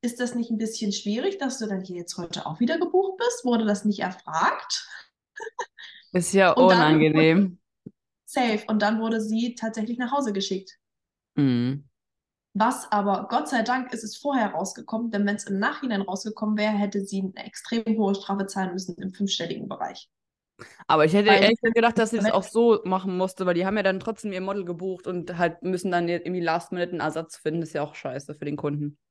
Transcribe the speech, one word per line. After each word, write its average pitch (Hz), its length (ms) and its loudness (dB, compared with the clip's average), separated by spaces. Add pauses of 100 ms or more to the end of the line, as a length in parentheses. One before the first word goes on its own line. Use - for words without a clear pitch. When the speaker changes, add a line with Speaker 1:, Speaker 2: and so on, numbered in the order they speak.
Speaker 1:
Ist 240 180 -4
das 247 140 -4
nicht 233 160 -4
ein 220 80 0
bisschen 214 340 -2
schwierig, 254 460 -2
dass 269 200 -4
du 220 80 -6
dann 190 160 -4
hier 180 140 -10
jetzt 175 200 -10
heute - 300 -8
auch 160 140 -8
wieder 302 180 2
gebucht 370 400 2
bist? 466 260 -2
Wurde 233 200 2
das 208 200 0
nicht 208 160 2
erfragt?“ - 840 -4 (1300)
Speaker 2:
Ist 175 200 0
ja 190 200 8
Speaker 1:
Und 180 180 8
dann 180 80 8
Speaker 2:
unangenehm. 160 800 6 (680)
Speaker 1:
safe. 226 440 0
Und 214 140 2
dann 214 180 2
wurde 226 200 0
sie 226 340 -2
tatsächlich 226 440 -6
nach 247 140 -2
Hause 269 200 0
geschickt. 196 460 -4 (580)
Speaker 2:
Mhm. 131 500 2 (680)
Speaker 1:
Was 226 380 0
aber, 202 380 0
Gott 294 200 -2
sei 233 140 0
Dank, 247 300 -2
ist 226 100 -10
es 208 140 -12
vorher 262 360 0
rausgekommen, 220 600 -6
denn 208 120 0
wenn's 208 200 -2
im 196 160 -2
Nachhinein 233 420 -2
rausgekommen 214 540 -4
wäre, 214 160 2
hätte 202 320 0
sie 196 160 -4
eine 190 260 -8
extrem - 380 -6 (120)
hohe 196 200 2
Strafe 196 300 -4
zahlen 190 260 -4
müssen 180 280 -8
im 185 140 -8
fünfstelligen - 540 -4
Bereich. - 420 -12 (760)
Speaker 2:
Aber 156 180 6
ich 160 80 4
hätte 202 160 4
Speaker 1:
Weil 202 140 8
Speaker 2:
ehrlich 220 180 4
gesagt 233 140 0
gedacht, 233 240 4
dass 220 120 2
sie 233 60 -2
das 202 100 2
Speaker 1:
Weil 220 60 2
Speaker 2:
auch 190 100 2
so 226 420 4
machen 185 320 -2
musste, 185 300 -2
weil 175 80 2
die 175 120 0
haben 202 100 -2
ja 208 60 0
dann 190 180 -2
trotzdem 214 320 -8
ihr 185 80 -6
Model 196 240 -4
gebucht 180 420 -8
und 180 320 -6
halt 170 240 0
müssen 185 280 -2
dann 175 180 0
irgendwie 175 320 -4
last 170 320 -2
minute 180 200 -4
einen 170 80 -4
Ersatz 156 360 -6
finden. 160 240 -4
Das 156 100 -6
ist - 40 -20
ja 147 80 -2
auch 151 120 -8
scheiße 139 400 -10
für 147 100 -12
den 147 120 -6
Kunden. 147 420 -6 (120)